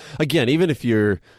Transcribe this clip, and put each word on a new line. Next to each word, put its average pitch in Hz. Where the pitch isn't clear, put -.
Again, 143
even 165
if 135
you're, 104